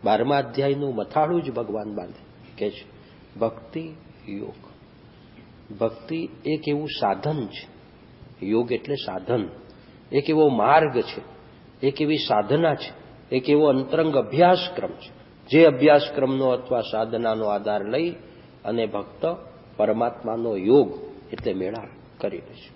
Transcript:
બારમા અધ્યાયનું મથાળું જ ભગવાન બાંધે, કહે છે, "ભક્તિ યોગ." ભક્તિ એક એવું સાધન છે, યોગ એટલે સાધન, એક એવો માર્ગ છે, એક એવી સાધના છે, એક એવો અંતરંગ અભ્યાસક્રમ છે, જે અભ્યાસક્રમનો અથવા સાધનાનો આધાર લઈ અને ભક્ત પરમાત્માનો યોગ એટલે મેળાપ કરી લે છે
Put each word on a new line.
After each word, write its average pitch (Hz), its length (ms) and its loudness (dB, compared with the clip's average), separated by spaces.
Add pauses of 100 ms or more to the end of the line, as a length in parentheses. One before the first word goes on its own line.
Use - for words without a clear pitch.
બારમા 113 320 2
અધ્યાયનું 139 580 -2
મથાળું 156 480 0
જ 143 80 -6
ભગવાન 107 440 -6
બાંધે, - 540 -14 (100)
કહે 104 120 -2
છે, - 140 -18 (540)
"ભક્તિ 156 540 -6 (360)
યોગ." 101 260 -10 (1200)
ભક્તિ 160 500 -6 (180)
એક 151 220 -4
એવું 147 200 -2 (120)
સાધન 117 460 -2
છે, - 200 -14 (800)
યોગ 120 260 0
એટલે 139 220 -4
સાધન, 101 540 -4 (640)
એક 143 180 0
એવો 156 180 4
માર્ગ 131 520 4
છે, - 400 -10 (460)
એક 139 160 0
એવી 151 140 0
સાધના 135 580 2
છે, - 180 -10 (440)
એક 131 140 0
એવો 147 160 6
અંતરંગ 143 500 2
અભ્યાસક્રમ 139 760 2
છે, - 300 -18 (300)
જે 160 140 8
અભ્યાસક્રમનો 135 840 4
અથવા 123 320 -2
સાધનાનો 113 640 -2
આધાર 104 400 -2
લઈ 147 260 -2 (540)
અને 113 220 -2
ભક્ત 101 400 -6 (500)
પરમાત્માનો 113 800 0
યોગ 110 420 4 (340)
એટલે 104 220 -6
મેળાપ 104 680 -10
કરી 95 160 -6
લે - 180 -16
છે - 220 -20